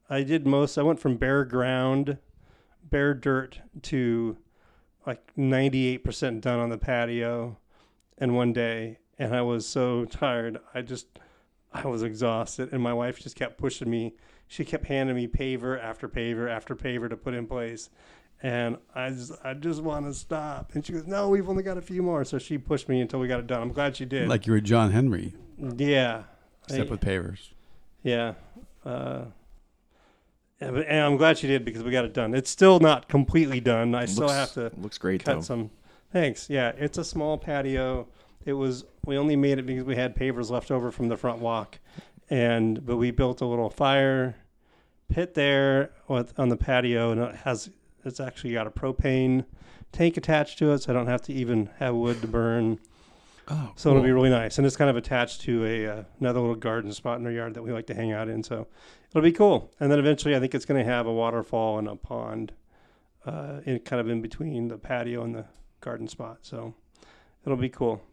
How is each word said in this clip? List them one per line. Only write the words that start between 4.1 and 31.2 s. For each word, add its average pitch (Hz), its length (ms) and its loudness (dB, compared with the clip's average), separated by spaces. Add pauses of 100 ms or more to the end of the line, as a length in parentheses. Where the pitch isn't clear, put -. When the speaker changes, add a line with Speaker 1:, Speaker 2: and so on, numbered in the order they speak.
Speaker 1:
like, - 300 -10
ninety-eight 131 680 2
percent 117 380 -4
done 120 160 0
on 117 100 0
the 113 100 -6
patio 117 760 -2 (640)
in 123 160 0
one 120 180 2
day. 113 460 -4 (200)
And 123 160 -4
I 123 80 0
was 120 240 -2
so 123 380 0
tired. 117 540 -4 (160)
I 127 80 -6
just, 123 240 -12 (680)
I 123 140 -8
was 117 160 -4
exhausted. 117 680 -4
And 131 100 -2
my 120 100 -2
wife 120 260 -4
just - 180 -16
kept 123 220 -8
pushing 127 320 -6
me. 117 240 -4 (340)
She - 180 -8
kept - 180 -6
handing 131 320 -2
me 123 120 -4
paver 127 540 -4
after 113 280 -10
paver 117 400 -4
after 113 260 -8
paver 123 320 -6
to 110 80 -8
put - 160 -8
in 120 140 -6
place. 117 420 -8 (540)
And 120 340 -2 (180)
I 127 160 -6
just, 127 220 -10 (100)
I 131 120 -8
just 156 280 -4
wanna 147 300 -4
stop. 151 600 -8
And 147 100 -4
she - 80 -10
goes, 160 140 -6
"No, 196 240 0
we've 196 180 2
only 190 140 0
got 190 160 -4
a - 20 -8
few 180 220 -4
more." 170 220 0
So 135 140 -4
she 147 200 -6
pushed 139 280 -4
me 127 140 2
until 123 180 -2
we 127 100 -2
got 123 120 -2
it 120 60 -8
done. 120 160 -2
I'm 120 100 -4
glad 143 240 0
she 131 80 -8
did. 123 240 -2
Speaker 2:
Like 113 180 0
you 113 60 4
were 107 80 6
John 107 300 4
Henry. 98 420 2 (240)
Speaker 1:
Yeah. 127 680 0 (400)
Speaker 2:
Except 135 240 -2
Speaker 1:
I - 20 -6
Speaker 2:
with 104 100 -4
pavers. 95 520 -4 (500)
Speaker 1:
Yeah. 117 320 -2 (500)
Uh, 131 420 -8 (1300)
yeah, 135 100 -8
but, 147 160 -2
and 151 140 4
I'm 143 160 4
glad 160 220 8